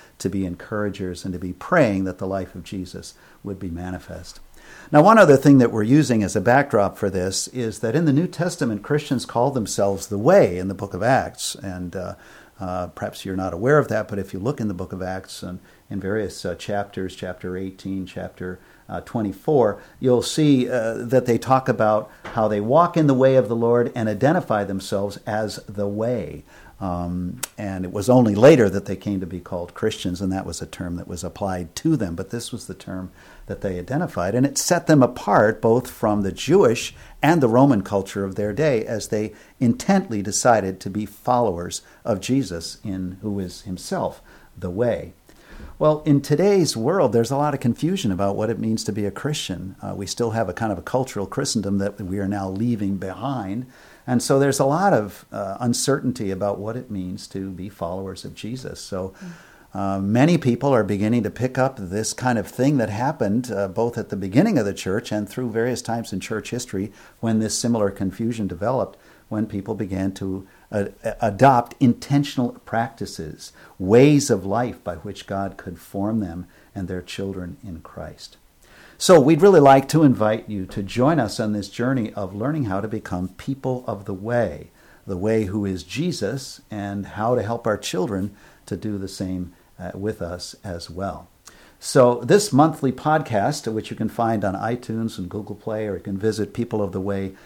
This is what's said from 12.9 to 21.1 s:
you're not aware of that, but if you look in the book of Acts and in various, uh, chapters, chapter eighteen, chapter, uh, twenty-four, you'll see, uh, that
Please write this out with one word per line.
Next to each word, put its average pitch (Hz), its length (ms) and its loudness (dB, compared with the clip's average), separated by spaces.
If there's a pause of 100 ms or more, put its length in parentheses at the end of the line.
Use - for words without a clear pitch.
you're 95 120 -6
not 92 160 -4
aware 123 260 4
of 139 100 2
that, 110 200 -2
but 101 100 -6
if 95 140 -8
you 98 60 -8
look 120 220 -4
in 107 80 -2
the 98 60 -4
book 90 180 -8
of 92 100 -8
Acts 92 400 -10
and 92 160 -12 (320)
in 101 100 -6
various, 98 440 -4
uh, 87 100 -4
chapters, 98 600 -6
chapter 90 400 -10
eighteen, 95 500 -8
chapter, 90 520 -10 (300)
uh, 92 120 -8
twenty-four, 110 800 0 (200)
you'll 123 220 4
see, 143 460 4
uh, 113 260 -2
that 120 320 0